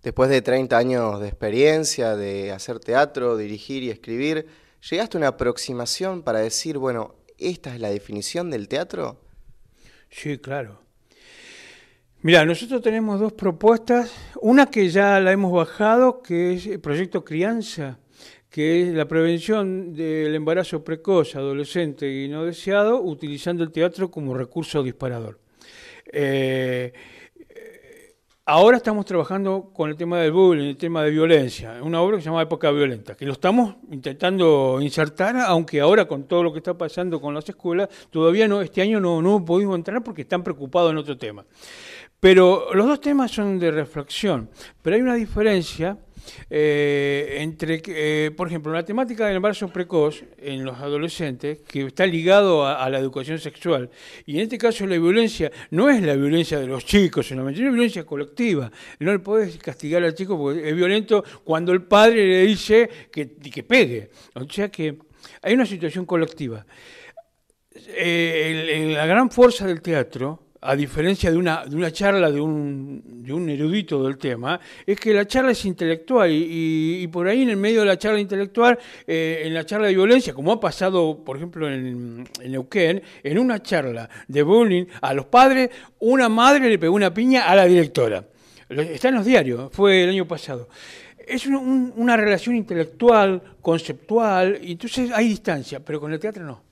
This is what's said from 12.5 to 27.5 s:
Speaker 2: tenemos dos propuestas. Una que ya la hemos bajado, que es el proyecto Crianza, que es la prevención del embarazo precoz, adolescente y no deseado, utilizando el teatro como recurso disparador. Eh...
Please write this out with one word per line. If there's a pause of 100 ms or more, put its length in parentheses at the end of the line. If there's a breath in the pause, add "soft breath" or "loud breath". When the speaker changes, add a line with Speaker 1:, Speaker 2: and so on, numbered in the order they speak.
Speaker 2:
tenemos
dos
propuestas. (280 loud breath)
Una
que
ya
la
hemos
bajado,
que
es
el
proyecto
Crianza, (500 loud breath)
que
es
la
prevención
del
embarazo
precoz,
adolescente
y
no
deseado,
utilizando
el
teatro
como
recurso
disparador. (680 loud breath)
Eh... (1500 loud breath)